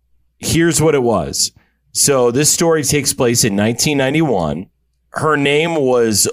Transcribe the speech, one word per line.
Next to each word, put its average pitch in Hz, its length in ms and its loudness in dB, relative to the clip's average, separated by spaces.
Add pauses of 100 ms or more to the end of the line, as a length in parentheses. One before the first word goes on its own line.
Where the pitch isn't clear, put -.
(380)
Here's 160 440 0
what 156 140 2
it 135 80 0
was. 87 480 -2 (400)
So 127 400 2
this 139 200 0
story 160 320 0
takes 147 300 -2
place 120 300 0
in 104 120 0
nineteen 123 420 0
ninety-one. 120 720 -2 (420)
Her 151 260 -2
name 147 380 0
was 120 580 2